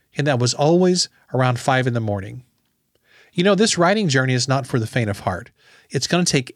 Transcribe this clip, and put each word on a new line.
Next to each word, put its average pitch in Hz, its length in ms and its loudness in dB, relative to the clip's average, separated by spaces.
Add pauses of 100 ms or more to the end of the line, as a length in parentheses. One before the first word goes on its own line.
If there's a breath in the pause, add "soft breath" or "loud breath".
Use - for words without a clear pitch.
(180)
and 147 80 -2
that 139 140 0
was 120 160 0
always 175 520 2 (280 soft breath)
around 127 240 0
five 131 260 2
in 123 80 -2
the 120 60 -2
morning." 107 460 -6 (840 soft breath)
You 175 120 -2
know, 202 100 4
this 202 240 2
writing 185 300 2
journey 131 260 2
is 123 140 -2
not 135 180 0
for - 140 -2
the 110 80 -2
faint 110 240 -2
of 98 80 -10
heart. 90 320 -6 (400 soft breath)
It's - 160 -4
gonna 175 180 0
take 135 300 -2